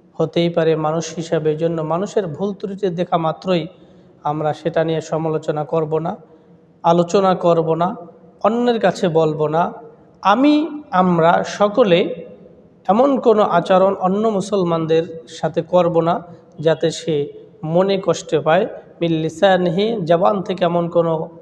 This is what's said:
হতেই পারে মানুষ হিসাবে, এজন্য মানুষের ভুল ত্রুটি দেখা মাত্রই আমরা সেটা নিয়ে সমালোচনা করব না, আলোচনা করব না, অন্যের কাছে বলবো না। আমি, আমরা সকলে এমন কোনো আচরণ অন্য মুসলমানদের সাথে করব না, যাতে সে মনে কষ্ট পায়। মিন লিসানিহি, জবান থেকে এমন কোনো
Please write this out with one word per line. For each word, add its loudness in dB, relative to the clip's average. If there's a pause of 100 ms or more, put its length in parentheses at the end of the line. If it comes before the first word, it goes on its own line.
(120)
হতেই -2
পারে 0
মানুষ -4
হিসাবে, -2
এজন্য -4
মানুষের -4
ভুল -6
ত্রুটি -6
দেখা -2
মাত্রই -2 (560)
আমরা -2
সেটা -2
নিয়ে -2
সমালোচনা -4
করব -2
না, -6 (680)
আলোচনা 4
করব 2
না, -2 (460)
অন্যের 0
কাছে 0
বলবো 0
না। -2 (500)
আমি, 2
আমরা 4
সকলে 2 (640)
এমন 4
কোনো 4
আচরণ 2
অন্য 0
মুসলমানদের -2
সাথে -4
করব 2
না, 0 (380)
যাতে 0
সে -4 (320)
মনে 2
কষ্ট -2
পায়। 2 (340)
মিন 0
লিসানিহি, 0
জবান 2
থেকে -4
এমন 0
কোনো -2 (140)